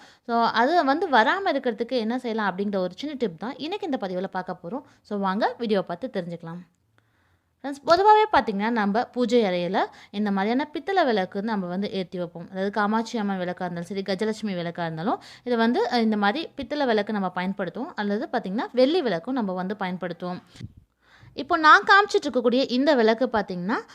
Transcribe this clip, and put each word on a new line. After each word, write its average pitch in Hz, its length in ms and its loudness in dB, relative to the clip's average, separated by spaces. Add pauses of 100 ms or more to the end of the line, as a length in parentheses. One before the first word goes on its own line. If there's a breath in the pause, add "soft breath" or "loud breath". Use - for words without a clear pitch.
(260 loud breath)
So, 233 160 0
அது 269 420 4
வந்து 302 240 0
வராம 294 380 4
இருக்கிறதுக்கு 254 460 -2
என்ன 240 260 -2
செய்யலாம் 220 380 -2
அப்படிங்கிற 202 200 -2
ஒரு 185 200 -2
சின்ன 302 220 -8
டிப் 180 200 -4
தான் 233 180 -10
இன்னைக்கு 381 300 -8
இந்த 262 200 -4
பதிவுல 180 180 -4
பார்க்க 185 380 -8
போறோம். 220 200 -10 (200 soft breath)
So, 208 160 -8
வாங்க 202 400 0
வீடியோ 208 240 0
பார்த்து 180 300 -8
தெரிஞ்சுக்கலாம். 170 460 -10 (1040)
ஃப்ரெண்ட்ஸ், 277 220 -8
பொதுவாவே 415 460 6
பார்த்தீங்கன்னா, 220 380 2
நம்ம 208 340 0
பூஜை 240 400 2
அறையில 180 400 0 (260 loud breath)
இந்த 208 200 -2
மாதிரியான 214 340 0
பித்தளை 359 400 -2
விளக்கு 202 340 0
வந்து 220 140 -4
நம்ம 196 140 -4
வந்து 185 260 -4
ஏத்தி 185 260 -6
வைப்போம். 170 320 -8
அதாவது 190 200 -4
காமாட்சி 220 480 0
அம்மன் 202 200 -2
விளக்கா 180 260 -6
இருந்தாலும் 175 200 -6
சரி, 196 180 -8
கஜலட்சுமி 214 520 -4
விளக்கா 170 260 -6
இருந்தாலும், 165 400 -4 (240 loud breath)
இது 247 120 -2
வந்து, 240 360 0
அ, 240 80 2
இந்த 220 160 2
மாதிரி 208 300 0
பித்தளை 285 400 -4
விளக்கு 214 260 0
நம்ம 190 220 -2
பயன்படுத்துவோம். 190 600 -6
அல்லது 208 380 -4
பார்த்தீங்கன்னா, 220 400 -4
வெள்ளி 277 300 4
விளக்கும் 220 320 -2
நம்ம 214 180 -2
வந்து 185 260 -4
பயன்படுத்துவோம். 180 640 -6 (920 loud breath)
இப்போ 311 220 -2
நான் 320 260 8
காமிச்சிட்டு 403 440 4
இருக்கக்கூடிய 247 440 2
இந்த 277 240 4
விளக்கு 233 320 4
பார்த்தீங்கன்னா, 196 500 -2 (180)